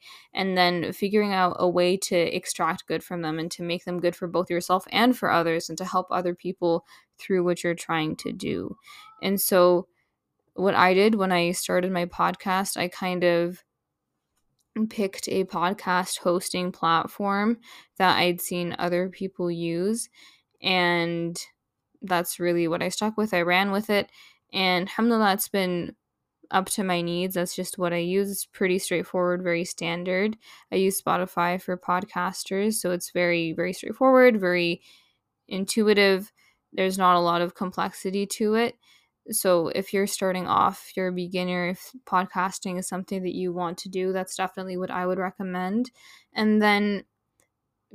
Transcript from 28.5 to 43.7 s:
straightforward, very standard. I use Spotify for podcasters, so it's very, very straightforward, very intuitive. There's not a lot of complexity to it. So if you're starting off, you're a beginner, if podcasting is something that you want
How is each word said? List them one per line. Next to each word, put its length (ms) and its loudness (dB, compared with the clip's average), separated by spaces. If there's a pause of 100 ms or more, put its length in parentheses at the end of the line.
straightforward, 640 -2
very 220 -2
standard. 720 -4 (340)
I 60 -2
use 240 2
Spotify 600 0
for 160 -6
podcasters, 960 -2
so 160 -2
it's 200 -4
very, 440 0
very 180 -2
straightforward, 640 6
very 440 2 (640)
intuitive. 840 4 (440)
There's 240 0
not 180 6
a 40 4
lot 200 2
of 140 -2
complexity 800 -4
to 200 0
it. 220 0 (540)
So 380 2
if 260 -4
you're 140 0
starting 380 -2
off, 500 2
you're 100 -2
a 60 -2
beginner, 560 -2
if 240 -8 (120)
podcasting 720 -4
is 100 -8
something 340 -6
that 120 -4
you 180 -4
want 260 -6